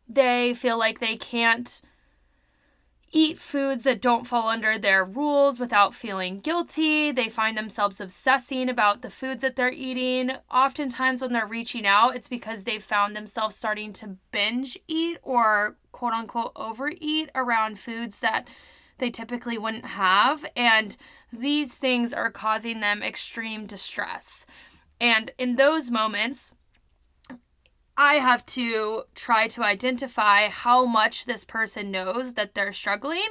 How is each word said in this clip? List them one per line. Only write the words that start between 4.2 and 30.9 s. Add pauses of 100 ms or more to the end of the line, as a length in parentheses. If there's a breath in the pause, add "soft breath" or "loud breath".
fall
under
their
rules
without
feeling
guilty.
They
find
themselves
obsessing
about
the
foods
that
they're
eating. (180)
Oftentimes
when
they're
reaching
out,
it's
because
they've
found
themselves
starting
to (160)
binge
eat
or (160)
quote
unquote
overeat
around
foods
that (500 loud breath)
they
typically
wouldn't
have. (100)
And (380 loud breath)
these
things
are
causing
them
extreme
distress. (560 soft breath)
And
in
those
moments, (1400)
I
have
to (100)
try
to
identify
how
much